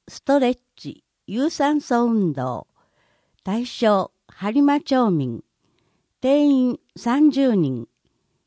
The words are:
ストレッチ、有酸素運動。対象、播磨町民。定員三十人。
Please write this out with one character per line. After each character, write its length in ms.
ス 160
ト 160
レ 120
ッ 80
チ、 260
有 240
酸 300
素 240
運 280
動。 360
対 220
象、 480
播 340
磨 180
町 300
民。 320
定 240
員 340
三 360
十 260
人。 320